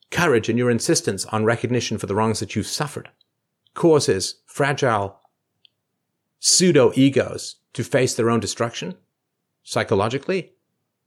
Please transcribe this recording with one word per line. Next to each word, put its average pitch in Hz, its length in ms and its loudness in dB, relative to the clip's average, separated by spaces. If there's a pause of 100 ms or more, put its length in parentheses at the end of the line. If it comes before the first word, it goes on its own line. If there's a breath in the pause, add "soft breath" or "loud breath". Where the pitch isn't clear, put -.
(120)
courage 151 380 2
and 117 100 0
your 123 100 2
insistence 117 580 0
on 110 180 -2
recognition 117 520 -2
for 98 100 -6
the 98 80 -4
wrongs 110 260 0
that 101 120 -8
you've 101 140 -2
suffered - 420 -8 (680)
causes 143 680 2
fragile 123 760 -2 (1200)
pseudo-egos 135 1120 2 (180)
to 120 100 -6
face 127 300 0
their 117 160 0
own 117 100 2
destruction 117 560 -6 (680)
psychologically, 117 880 -2 (540)